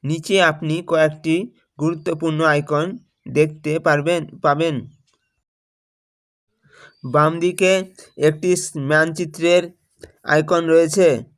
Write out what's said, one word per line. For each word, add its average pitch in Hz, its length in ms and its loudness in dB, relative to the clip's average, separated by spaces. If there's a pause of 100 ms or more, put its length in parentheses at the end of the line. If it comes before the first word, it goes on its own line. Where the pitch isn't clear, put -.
নিচে 165 380 0
আপনি 156 440 0
কয়েকটি 160 640 0 (260)
গুরুত্বপূর্ণ 160 680 -2
আইকন 151 540 0 (340)
দেখতে 151 460 0
পারবেন, 160 600 -2
পাবেন। 147 500 -2 (2250)
বাম 151 360 0
দিকে 185 440 0 (320)
একটি 156 380 0 (220)
মানচিত্রের 165 920 0 (520)
আইকন 165 440 0
রয়েছে। 160 580 4 (140)